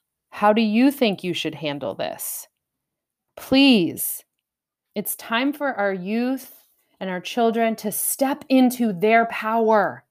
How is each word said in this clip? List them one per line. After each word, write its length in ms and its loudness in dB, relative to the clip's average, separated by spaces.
How 220 2
do 80 2
you 300 4
think 320 0
you 120 -4
should 200 -6
handle 400 -6
this?" 540 -10
Please, 880 2
it's 180 -8
time 380 -2
for 220 -4
our 180 -2
youth 600 -4
and 100 -8
our 120 -6
children 560 0
to 160 -6
step 560 -4
into 440 4
their 340 4
power. 840 0